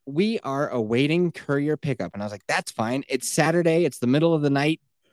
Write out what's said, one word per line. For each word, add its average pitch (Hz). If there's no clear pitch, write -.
"We 196
are 135
awaiting 139
courier 143
pickup." 110
And 101
I 104
was 104
like, 101
"That's 170
fine. 120
It's 131
Saturday. 165
It's 135
the 120
middle 151
of 156
the 143
night. 147